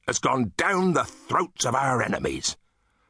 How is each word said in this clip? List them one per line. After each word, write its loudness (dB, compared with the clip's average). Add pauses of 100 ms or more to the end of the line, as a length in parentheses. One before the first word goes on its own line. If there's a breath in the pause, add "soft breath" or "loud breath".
has -2
gone 0
down 2
the 2
throats -4
of 0
our 2
enemies. -4 (540)